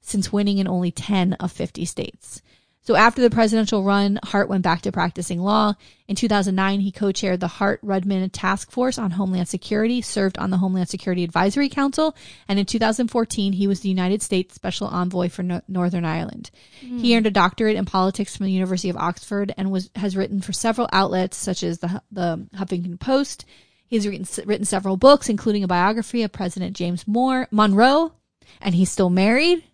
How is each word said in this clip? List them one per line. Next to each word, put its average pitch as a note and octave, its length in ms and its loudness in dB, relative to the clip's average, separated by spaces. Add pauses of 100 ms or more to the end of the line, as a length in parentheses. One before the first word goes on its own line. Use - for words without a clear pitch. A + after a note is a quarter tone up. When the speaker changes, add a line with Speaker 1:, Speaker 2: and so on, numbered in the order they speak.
Speaker 1:
since - 320 2
winning G3+ 240 4
in F#3+ 100 2
only F3+ 220 0
ten F#3 440 2
of - 180 -4
fifty - 340 -6
states. - 560 -10 (440)
So A#3 100 4
after A3+ 260 6
the A#3+ 100 6
presidential A3 520 2
run, G3+ 400 2
Hart - 240 0
went F#3+ 160 0
back E3+ 200 2
to G3 80 -4
practicing F3 500 -4
law. G#3 320 2 (340)
In G3+ 80 -4
two A#3 120 0
thousand G3+ 260 2
nine, G3 280 0
he G3 100 0
co-chaired F#3+ 480 -2
the F3+ 80 -2
Hart-Rudman F#3+ 840 -2
Task - 380 -4
Force B3+ 300 -2
on G#3 100 -2
Homeland F#3 380 -2
Security, A3 560 -2
served F#3+ 340 -2
on F#3+ 140 -2
the F#3 60 0
Homeland F#3 300 0
Security F3+ 360 -4
Advisory G3 440 2
Council, C#4+ 480 0 (320)
and G3 120 0
in G3 80 2
two A#3 100 -2
thousand A3 320 2
fourteen, G#3+ 440 0
he F#3+ 120 0
was G3 140 0
the G3 100 -2
United F#3 320 0
States F#3 320 -2
Special - 340 -6
Envoy F3+ 420 -2
for - 120 -10
No-, F3+ 260 -4
Northern F3 380 -2
Ireland. E3 460 -6 (300)
Speaker 2:
Hmm. B3 180 -8
Speaker 1:
He A#3 180 4
earned A3 80 2
a G#3+ 60 2
doctorate G3+ 440 2
in F#3+ 100 -2
politics F#3+ 520 -2
from G3 80 -4
the F#3+ 60 -2
University F#3 380 -2
of E3+ 80 -6
Oxford G3 600 -4
and F#3+ 140 -4
was, F#3+ 240 -4
has F#3+ 200 -4
written G3 260 -2
for F#3+ 120 -8
several A3+ 400 -2
outlets, F#3 440 0
such - 260 -6
as E3+ 160 -4
the F3 80 -6
Hu-, F#3 120 -4 (120)
the F3 440 -4
Huffington F3+ 440 -6
Post. C4+ 460 -2 (420)
He's G#3+ 200 -2
written, G3 180 -8
s-, - 200 -10
written G#3 200 -2
several F#3+ 320 -2
books, C4+ 300 6
including G#3 360 -2
a F#3 40 -2
biography G#3 540 0
of G#3 100 -4
President F3+ 460 -6
James F3 300 -6
Moore, B3+ 420 0
Monroe, A3+ 640 4 (480)
and F3+ 140 0
he's F#3 160 4
still F#3 180 2
married B3+ 540 4 (100)